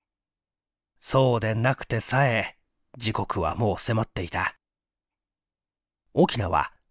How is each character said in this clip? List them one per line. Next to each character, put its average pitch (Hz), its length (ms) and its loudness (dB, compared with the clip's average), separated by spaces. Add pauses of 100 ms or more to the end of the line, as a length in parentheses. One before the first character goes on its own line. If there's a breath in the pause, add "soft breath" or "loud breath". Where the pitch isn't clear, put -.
(1000)
そ 131 380 2
う - 20 0
で 110 160 -2
な 123 200 2
く - 100 -12
て 117 140 -2
さ 135 280 2
え、 113 300 -2 (400)
時 110 160 -4
刻 101 280 -2
は 80 140 -2
も 101 200 0
う - 40 -8
迫 110 240 -2
っ - 40 -6
て - 160 -6
い 87 60 -8
た。 - 260 -4 (1600)
沖 151 260 2
縄 95 100 0
は 78 220 0 (200)